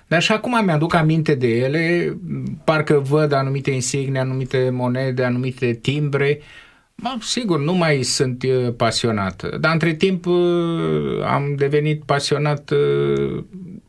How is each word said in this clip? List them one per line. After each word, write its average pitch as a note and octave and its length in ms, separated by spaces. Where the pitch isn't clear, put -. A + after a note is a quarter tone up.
dar E3 140
și - 100
acum A3 340
mi-aduc E3 280
aminte D#3 420
de B2 120
ele, D#3 720
parcă D3+ 360
văd C#3+ 320
anumite C3+ 400
insigne, C3+ 480
anumite C3 500
monede, B2+ 540
anumite B2 500
timbre. C#3+ 680
Bă, - 140
sigur, G3 380
nu D3+ 140
mai D#3 300
sunt, B2+ 400
pasionat, G2+ 840
dar D#3+ 140
între E3 200
timp, F3 320
am C#3 300
devenit D3 480
pasionat, D3 680